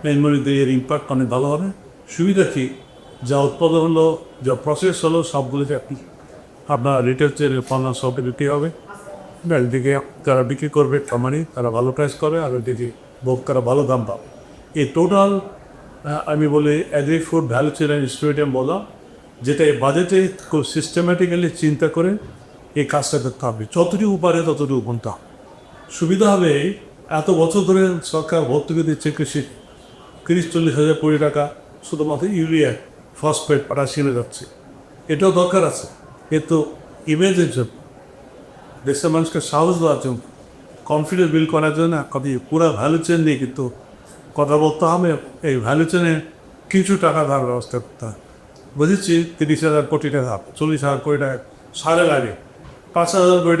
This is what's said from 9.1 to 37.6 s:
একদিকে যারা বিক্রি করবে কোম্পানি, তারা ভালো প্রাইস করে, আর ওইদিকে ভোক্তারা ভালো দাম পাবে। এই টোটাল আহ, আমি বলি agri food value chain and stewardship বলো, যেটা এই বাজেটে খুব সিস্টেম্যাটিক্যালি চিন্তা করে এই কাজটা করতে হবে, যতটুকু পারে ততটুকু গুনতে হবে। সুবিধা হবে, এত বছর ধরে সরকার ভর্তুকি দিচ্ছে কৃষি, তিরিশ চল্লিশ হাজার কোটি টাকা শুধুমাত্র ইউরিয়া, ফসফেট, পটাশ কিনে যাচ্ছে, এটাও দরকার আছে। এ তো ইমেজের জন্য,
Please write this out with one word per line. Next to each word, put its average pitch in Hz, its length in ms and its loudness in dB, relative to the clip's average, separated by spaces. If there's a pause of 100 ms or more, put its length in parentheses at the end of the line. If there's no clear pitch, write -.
একদিকে 131 440 0 (260)
যারা 131 180 4
বিক্রি 139 260 -4
করবে 143 300 2
কোম্পানি, 135 460 -2 (100)
তারা 120 160 -2
ভালো 120 200 0
প্রাইস 139 220 -2
করে, 156 260 -2
আর 143 140 -4
ওইদিকে 120 380 -4 (320)
ভোক্তারা 127 380 0
ভালো 127 220 2
দাম 127 220 0
পাবে। 98 220 -10 (540)
এই 131 60 0
টোটাল 196 520 2 (640)
আহ, 151 180 -6 (100)
আমি 151 140 2 (100)
বলি 147 200 4 (240)
agri 147 180 0 (100)
food 165 160 0 (100)
value 147 240 0
chain 151 180 0
and 143 180 0
stewardship 147 360 0 (100)
বলো, 143 160 0 (720)
যেটা 143 240 2
এই 147 140 4
বাজেটে 175 360 2 (300)
খুব 151 120 0 (140)
সিস্টেম্যাটিক্যালি 175 760 0 (120)
চিন্তা 151 340 2
করে 175 160 2 (680)
এই 143 140 2
কাজটা 147 300 0
করতে 123 240 -8
হবে, 110 160 -4 (120)
যতটুকু 190 480 2
পারে 170 240 4
ততটুকু 135 400 0
গুনতে 117 260 -6
হবে। - 120 -18 (720)
সুবিধা 190 360 2
হবে, 180 180 4 (680)
এত 151 80 -4 (140)
বছর 165 280 2
ধরে 190 140 6 (280)
সরকার 160 280 -2 (100)
ভর্তুকি 151 400 0
দিচ্ছে 151 280 -2
কৃষি, 147 240 -4 (840)
তিরিশ 170 280 2
চল্লিশ 165 260 2
হাজার 151 220 4
কোটি 151 240 2
টাকা 147 180 0 (440)
শুধুমাত্র 151 360 -2 (160)
ইউরিয়া, 160 320 2 (480)
ফসফেট, 147 480 0
পটাশ 139 280 -2
কিনে 139 220 0
যাচ্ছে, - 260 -8 (720)
এটাও 185 260 4
দরকার 180 220 2 (100)
আছে। - 140 -8 (500)
এ 156 40 4 (100)
তো 165 80 2 (560)
ইমেজের 175 420 2
জন্য, 123 180 -4 (1120)